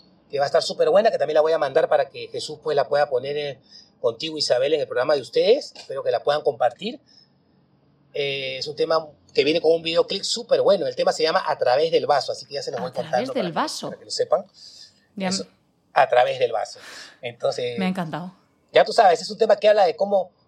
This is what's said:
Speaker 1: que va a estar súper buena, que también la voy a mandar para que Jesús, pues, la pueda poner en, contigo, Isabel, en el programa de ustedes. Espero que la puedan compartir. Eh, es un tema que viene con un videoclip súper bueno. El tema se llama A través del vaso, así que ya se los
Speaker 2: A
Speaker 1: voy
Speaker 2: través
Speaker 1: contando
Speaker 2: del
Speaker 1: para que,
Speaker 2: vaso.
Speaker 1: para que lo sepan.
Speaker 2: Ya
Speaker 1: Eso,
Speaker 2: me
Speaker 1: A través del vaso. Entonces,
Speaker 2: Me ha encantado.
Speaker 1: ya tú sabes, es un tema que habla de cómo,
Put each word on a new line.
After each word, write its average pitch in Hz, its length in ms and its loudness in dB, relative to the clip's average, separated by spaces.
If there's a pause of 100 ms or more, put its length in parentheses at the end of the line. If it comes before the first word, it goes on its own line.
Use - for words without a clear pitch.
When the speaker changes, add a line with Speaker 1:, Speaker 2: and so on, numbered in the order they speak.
(300)
Speaker 1:
que 135 100 -6
va 139 40 2
a 139 40 -2
estar 160 140 2
súper 170 280 0
buena, 208 200 4
que 175 80 -4
también 151 180 -2
la 151 60 4
voy 160 120 2
a 156 40 0
mandar 151 300 0
para 139 220 0
que 135 180 -14
Jesús, 143 340 -10
pues, 151 140 -2
la 139 140 0
pueda 143 200 0
poner 139 280 -4
en, 143 220 -8 (420)
contigo, 151 360 -4
Isabel, 139 360 2
en 147 80 0
el - 60 -4
programa 135 280 0
de 135 60 -2
ustedes. 185 560 0
Espero 135 260 -10
que 131 80 -2
la 117 100 0
puedan 147 200 0
compartir. 147 580 -2 (1120)
Eh, 135 440 -6
es 127 100 -10
un 147 80 -10
tema 160 320 0 (260)
que 135 120 2
viene 160 160 2
con 160 100 4
un 165 100 2
videoclip 170 420 0
súper 185 380 0
bueno. 165 260 4
El 123 100 -6
tema 175 160 2
se 156 100 -2
llama 175 240 0
A 147 100 -2
través 139 340 2
del 135 160 2
vaso, 139 260 0
así - 120 -12
que 139 100 -12
ya 139 80 -6
se - 80 -8
los - 80 -6
Speaker 2:
A - 40 -8
Speaker 1:
voy 170 80 -8
Speaker 2:
través - 200 -8
Speaker 1:
contando 262 220 -2
Speaker 2:
del 240 100 -4
Speaker 1:
para 175 80 -4
que, 156 40 -8
Speaker 2:
vaso. 254 320 -4
Speaker 1:
para - 120 -12
que - 60 -20
lo 110 60 -14
sepan. 175 340 -2 (680)
Speaker 2:
Ya 185 140 -4
Speaker 1:
Eso, 190 160 -6
Speaker 2:
me - 40 -20 (440)
Speaker 1:
A 135 160 4
través 131 300 2
del 120 120 0
vaso. 104 280 -6 (420)
Entonces, 123 580 -6
Speaker 2:
Me 185 60 -2
ha 185 40 0
encantado. 175 460 -8 (380)
Speaker 1:
ya 165 100 8
tú 214 100 -2
sabes, 185 280 6
es - 100 -12
un 190 60 -12
tema 214 180 4
que 208 140 2
habla 208 160 6
de 156 100 0
cómo, 196 360 0 (160)